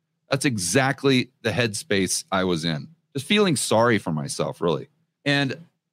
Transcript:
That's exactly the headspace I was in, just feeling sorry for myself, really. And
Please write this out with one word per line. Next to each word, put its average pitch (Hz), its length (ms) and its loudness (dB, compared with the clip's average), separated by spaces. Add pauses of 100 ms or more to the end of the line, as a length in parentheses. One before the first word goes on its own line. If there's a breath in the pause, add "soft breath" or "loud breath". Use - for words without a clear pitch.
(300)
That's 135 160 0
exactly 131 840 2 (140)
the 113 80 0
headspace 101 800 0
I 95 120 0
was 87 220 0
in, 76 220 -4 (260)
just 135 120 -8
feeling 202 300 2
sorry 113 420 2
for 90 140 -4
myself, 73 500 -6
really. 76 260 0 (380)
And 143 320 0 (360)